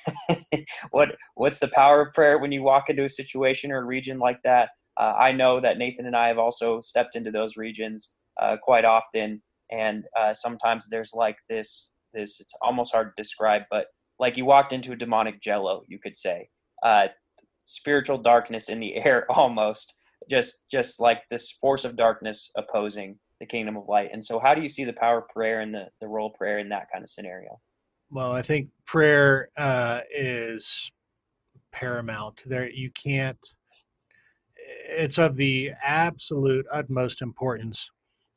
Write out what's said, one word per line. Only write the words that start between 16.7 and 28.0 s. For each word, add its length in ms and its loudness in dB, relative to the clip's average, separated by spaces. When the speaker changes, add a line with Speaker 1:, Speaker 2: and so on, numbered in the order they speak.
Speaker 1:
Uh, 260 4
spiritual 520 -2
darkness 520 2
in 100 -6
the 160 -6
<laughs> 100 -2
air, 240 4
almost, 640 0
just, 420 -2
just 300 -2
like 280 4
this 220 -10
force 320 0
of 140 -8
darkness 580 -2
opposing 640 -6
the 40 -18
kingdom 300 -8
of 140 -12
light. 240 0
And 100 -12
so 160 -4
how 160 6
do 60 -2
you 80 -6
see 160 -8
the 80 -6
power 260 2
of 80 -12
prayer 320 -4
and 140 -8
the, 140 -10
the 80 -12
role 200 -6
of 80 -14
prayer 240 -4
in 100 -8
that 220 -8
kind 120 -10
of 60 -20
scenario? 500 -16